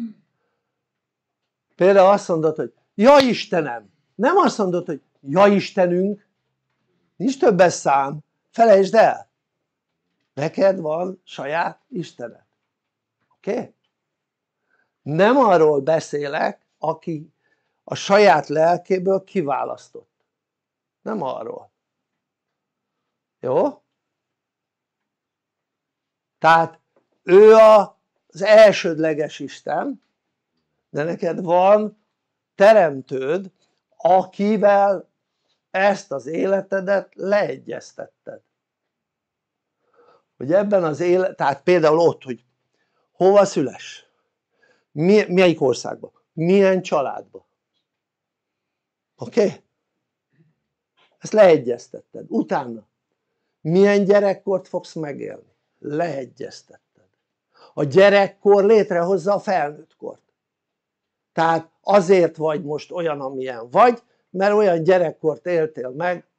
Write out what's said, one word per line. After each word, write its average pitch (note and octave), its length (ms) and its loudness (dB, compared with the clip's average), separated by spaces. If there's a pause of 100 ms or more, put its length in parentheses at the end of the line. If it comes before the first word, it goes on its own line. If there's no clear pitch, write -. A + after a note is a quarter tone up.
(1700)
Például F#3+ 340 4
azt G3+ 200 0
mondod, D#3+ 280 -4
hogy B2+ 160 -10 (220)
ja C4+ 240 6
Istenem! D#3 760 -4 (220)
Nem D4 220 0
azt D4 220 0
mondod, F3+ 280 -4
hogy D3+ 160 -10 (180)
ja E3+ 260 2
Istenünk! F#3+ 800 -2 (880)
Nincs B3 220 -6
többes F#3 340 2
szám. C#3 460 -4 (320)
Felejtsd G3 440 2
el! F#3 340 2 (1080)
Neked G3 460 -2
van E3+ 440 -8
saját D#3+ 640 -8
Istened. C#3+ 560 -14 (920)
Oké? A3 360 -10 (1300)
Nem F#3 340 0
arról E3 440 2
beszélek, D3+ 840 -6 (120)
aki D#3 540 -10 (520)
a - 100 -12
saját G3 540 2
lelkéből F3+ 760 -2
kiválasztott. B2+ 840 -10 (960)
Nem G#3 200 -10
arról. B2 480 -12 (1700)
Jó? F3+ 420 -4 (2500)
Tehát E3 420 2 (420)
ő G#3+ 320 8
a, G#3+ 440 6 (280)
az - 160 -16
elsődleges E3+ 960 2
Isten, D#3 640 -10 (880)
de C#3+ 120 -6
neked E3 380 -6
van F#3+ 640 0 (500)
teremtőd, E3 960 2 (460)
akivel G3 1120 0 (640)
ezt G3 420 -2
az C3 140 -10
életedet F#3+ 880 -4
leegyeztetted. C3+ 1300 -8 (2000)
Hogy C3 160 -8
ebben G3+ 320 0
az D3+ 160 -4
élet-, F3+ 360 0
tehát C#3 260 -4
például D#3+ 360 2
ott, D#3+ 240 0
hogy B2 220 -14 (680)
hova G3 320 2
szüles, - 640 -8 (840)
mi-, F3+ 400 0
melyik F3+ 280 2
országba, - 520 -6 (200)
milyen F#3 500 0
családba. - 640 -8 (1700)
Oké? D3 460 -4 (1600)
Ezt - 140 -18
leegyeztetted. D3 960 0
Utána B2+ 580 -6 (760)
milyen G3+ 440 2
gyerekkort G3 640 -2
fogsz - 260 -12
megélni? C3 640 -14 (220)
Leegyeztetted. C#3 1300 -12 (680)
A D3+ 100 -4
gyerekkor G3 800 2
létrehozza G3 720 0
a F#3 60 -4
felnőttkort. D3+ 800 -8 (1120)
Tehát E3 380 -2 (100)
azért F#3 560 0
vagy D#3 280 -8
most D3 280 -12
olyan, D#3+ 280 -8
amilyen C3 500 -12
vagy, A#3 320 2 (280)
mert G3 240 -2
olyan F#3 280 0
gyerekkort D#3 640 -2
éltél D#3 440 -6
meg, E3+ 360 -8 (120)